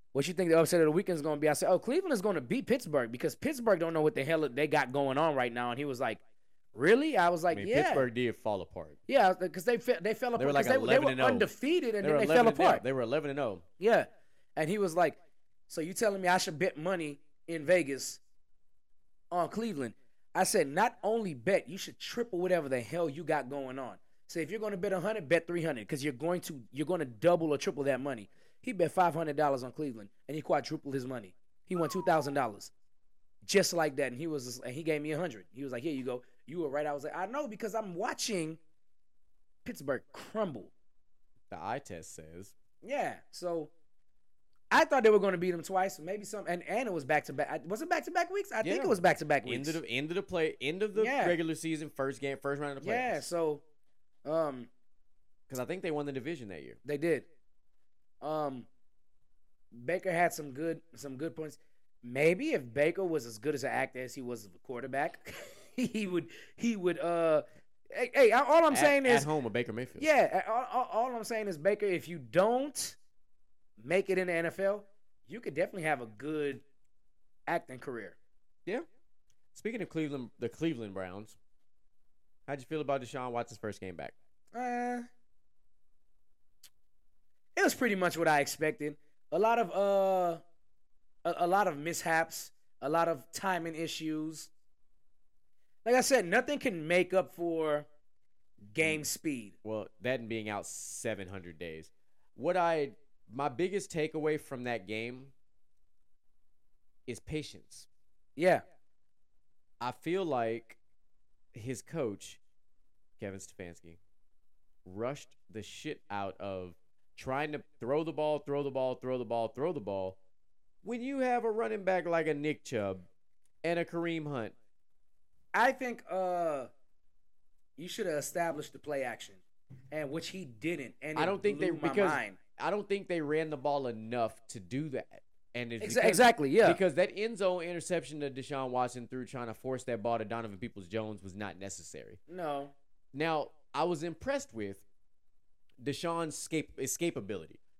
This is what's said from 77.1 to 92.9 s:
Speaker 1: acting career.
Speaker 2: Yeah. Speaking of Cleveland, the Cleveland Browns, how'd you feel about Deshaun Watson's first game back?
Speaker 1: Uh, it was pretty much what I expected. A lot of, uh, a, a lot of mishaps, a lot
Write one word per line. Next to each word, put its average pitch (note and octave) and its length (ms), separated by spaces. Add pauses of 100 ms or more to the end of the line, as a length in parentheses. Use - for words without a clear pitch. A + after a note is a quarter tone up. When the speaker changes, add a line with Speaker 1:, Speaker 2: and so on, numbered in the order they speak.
Speaker 1:
acting D3 320
career. A2+ 380 (500)
Speaker 2:
Yeah. G#3 140 (760)
Speaking F3+ 280
of - 60
Cleveland, C#3+ 500
the A#2 100
Cleveland A#2 460
Browns, F#2+ 420 (1120)
how'd C#3 140
you B2 60
feel D#3 140
about C#3 220
Deshaun B2+ 300
Watson's A#2 260
first G#2 220
game F2+ 160
back? C#2+ 180 (400)
Speaker 1:
Uh, B3 480 (2500)
it G4 80
was D4+ 100
pretty A3+ 220
much F3 200
what D#3+ 120
I D3 120
expected. D3+ 560 (360)
A D#3+ 60
lot A3+ 200
of, F#3+ 140
uh, F#3+ 640 (840)
a, E3+ 200
a - 20
lot G3 200
of D#3 100
mishaps, E3 760 (280)
a C3+ 80
lot E3 200